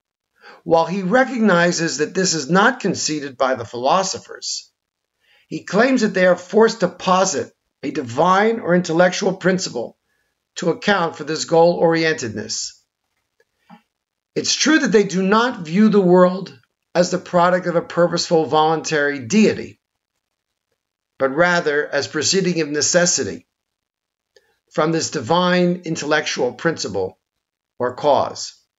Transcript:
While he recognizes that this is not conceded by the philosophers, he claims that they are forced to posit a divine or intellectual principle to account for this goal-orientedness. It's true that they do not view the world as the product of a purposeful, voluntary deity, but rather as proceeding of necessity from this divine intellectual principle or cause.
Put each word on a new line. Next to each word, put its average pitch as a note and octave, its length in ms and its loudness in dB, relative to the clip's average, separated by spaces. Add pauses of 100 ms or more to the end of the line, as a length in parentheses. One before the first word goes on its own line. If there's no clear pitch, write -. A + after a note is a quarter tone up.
(640)
While E3 220 2
he F#3+ 160 -6
recognizes F3+ 960 2
that D3+ 160 -2
this F3+ 220 0
is C#3 120 -6
not G#3 320 2
conceded D3 580 -6
by C3 180 0
the A#2 100 -10
philosophers, - 1080 -4 (760)
he D#3 160 -10
claims A#3+ 380 2
that G#3 120 0
they F#3 140 4
are F3+ 80 4
forced A3 460 2
to F3+ 60 0
posit F#3 640 0 (300)
a C#3 80 -6
divine F3+ 720 0
or E3+ 160 0
intellectual F3+ 580 0
principle E3+ 640 -4 (600)
to F3+ 120 -4
account E3+ 460 -2
for D#3 80 -12
this D3 220 -6
goal-orientedness. D#3+ 1400 0 (1500)
It's - 180 -4
true D#4 240 2
that C4+ 140 0
they G#3 140 4
do F#3 180 -4
not A3 420 0
view G3 240 4
the G#3 100 4
world F3+ 560 4 (380)
as F3 160 2
the F3+ 80 -4
product F3+ 480 0
of E3+ 100 -4
a E3+ 60 0
purposeful, E3+ 640 0
voluntary D3 720 0
deity, B2+ 600 0 (1400)
but C3 160 0
rather D#3+ 520 0
as C#3+ 200 -4
proceeding E3 540 -2
of D3+ 80 -6
necessity D3 800 -2 (1200)
from D#3+ 200 -2
this E3 200 -4
divine F3 760 0
intellectual D3 680 -2
principle G#2 640 -6 (600)
or B2+ 160 -4
cause. - 640 -2 (200)